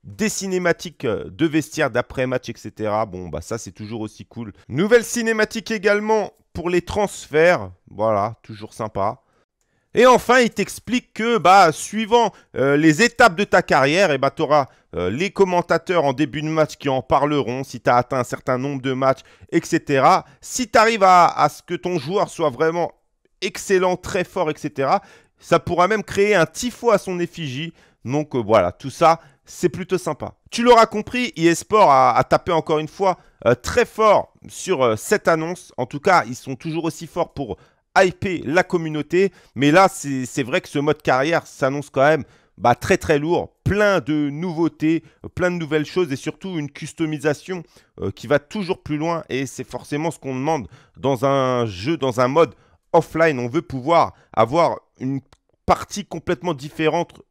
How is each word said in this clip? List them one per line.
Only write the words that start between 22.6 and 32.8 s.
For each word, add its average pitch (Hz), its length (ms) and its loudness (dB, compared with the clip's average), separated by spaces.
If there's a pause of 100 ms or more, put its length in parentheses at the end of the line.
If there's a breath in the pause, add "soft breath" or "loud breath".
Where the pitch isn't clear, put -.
excellent, 185 560 0
très 180 280 -6
fort, 165 260 -4
et 147 80 -6
cetera, 147 440 -2 (420 soft breath)
ça 170 160 2
pourra 175 300 0
même 214 140 -2
créer 202 320 0
un 165 100 4
tifo 240 440 -6
à 202 80 4
son 180 220 -6
effigie. 160 540 -8 (320 soft breath)
Donc, 143 280 -4
euh, 131 60 -2
voilà, 98 320 4
tout - 180 -14
ça, 165 300 2 (240 soft breath)
c'est - 240 -6
plutôt 175 300 -4
sympa. 123 380 -8 (160)
Tu 233 120 -4
l'auras 233 220 8
compris, 220 520 -6
E 165 140 4
A 160 40 2
Sport 190 360 4
a, 127 260 6
a 127 60 2
tapé - 300 0
encore 156 260 0
une 156 80 -6